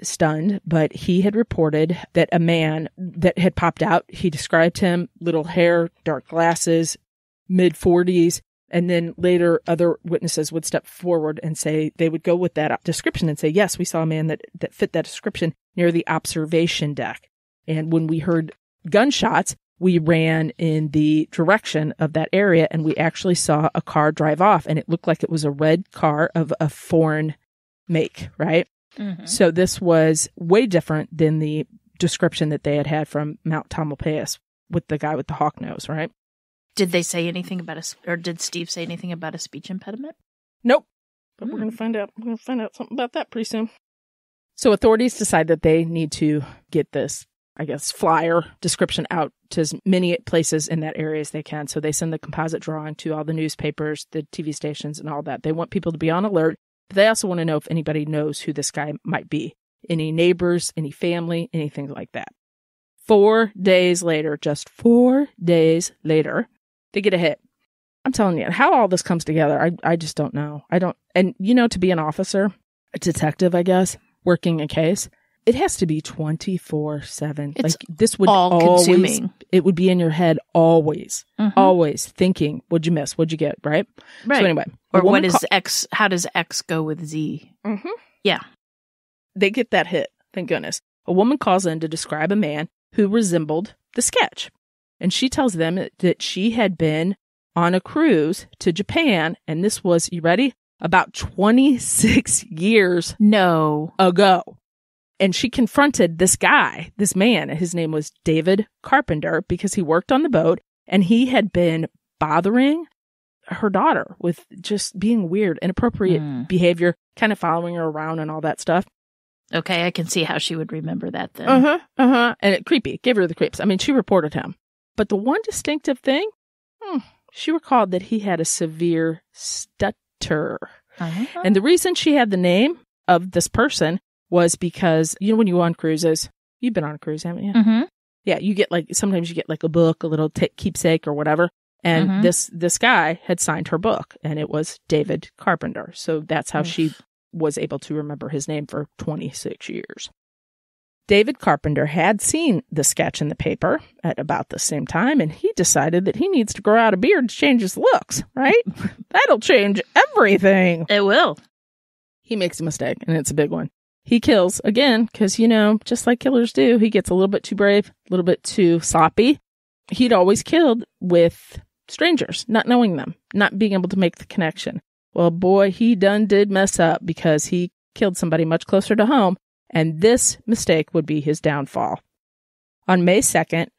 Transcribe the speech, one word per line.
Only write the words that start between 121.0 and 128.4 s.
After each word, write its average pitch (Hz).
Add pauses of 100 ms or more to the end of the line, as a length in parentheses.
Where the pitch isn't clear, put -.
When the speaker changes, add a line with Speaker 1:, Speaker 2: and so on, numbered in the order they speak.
Speaker 2:
that -
then. -
Speaker 1:
Uh-huh, 277 (200)
uh-huh. 247
And 202
it, -
creepy. 240
Gave 247
her 185
the 165
creeps. -
I 165
mean, 190
she 285
reported 185
him. 170 (400)
But 214
the 208
one 262
distinctive 294
thing, 294 (540)
hmm, 381 (340)
she -
recalled 247
that 180
he 220
had 190